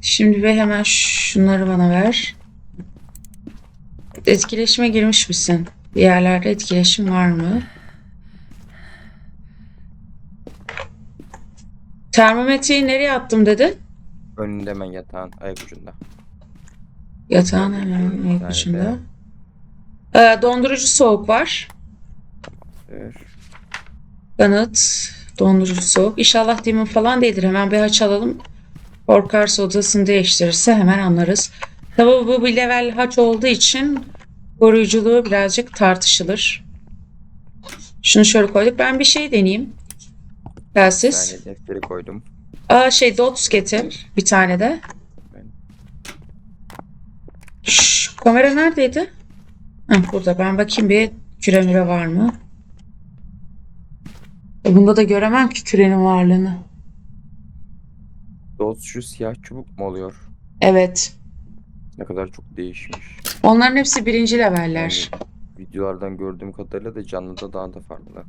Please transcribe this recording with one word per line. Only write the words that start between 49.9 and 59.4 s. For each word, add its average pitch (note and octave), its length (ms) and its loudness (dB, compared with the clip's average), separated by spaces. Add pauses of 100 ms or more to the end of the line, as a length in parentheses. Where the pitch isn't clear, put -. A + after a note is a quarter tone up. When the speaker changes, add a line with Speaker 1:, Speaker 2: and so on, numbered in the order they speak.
Speaker 1:
Heh, F#3 240 2
burada. F3+ 260 -2
Ben F#3+ 180 -2
bakayım G#3 320 -2
bir A3 220 2 (300)
küre F#3+ 200 2
müre F3+ 260 2
var F3 180 -2
mı? G3 280 0 (2250)
E, F#3 100 4
bunda G3+ 200 6
da G#3+ 80 4
göremem A3 460 2
ki - 140 -12
kürenin F#3+ 400 2
varlığını. F#3 540 2 (2000)
Speaker 2:
Dots A2 240 -6
şu - 180 -14
siyah A2+ 420 -12